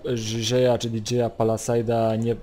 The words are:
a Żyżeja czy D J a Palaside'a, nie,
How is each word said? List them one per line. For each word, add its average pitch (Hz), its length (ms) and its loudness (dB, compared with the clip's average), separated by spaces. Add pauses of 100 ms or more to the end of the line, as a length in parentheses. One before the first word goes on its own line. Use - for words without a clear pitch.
a - 80 -4
Żyżeja 117 640 2
czy 117 120 -4
D 113 80 -4
J 120 280 -2
a 113 180 -2
Palaside'a, 113 760 0
nie, 113 220 0